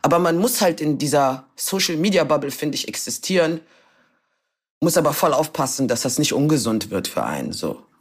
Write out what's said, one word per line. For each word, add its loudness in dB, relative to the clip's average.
Aber 4
man 4
muss 0
halt 2
in 0
dieser 0
Social-Media-Bubble, 0
finde -4
ich, -8
existieren, -2
muss 2
aber 4
voll 2
aufpassen, 0
dass 0
das -2
nicht 0
ungesund 0
wird -4
für -4
einen, -6
so. -8